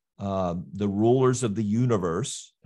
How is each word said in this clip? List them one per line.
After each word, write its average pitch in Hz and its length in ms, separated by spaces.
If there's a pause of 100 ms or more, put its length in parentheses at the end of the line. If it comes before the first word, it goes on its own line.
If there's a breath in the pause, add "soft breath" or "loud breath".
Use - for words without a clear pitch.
(200)
uh, 95 360 (180)
the 101 160
rulers 123 540
of 104 120
the 110 80
universe 104 920 (120)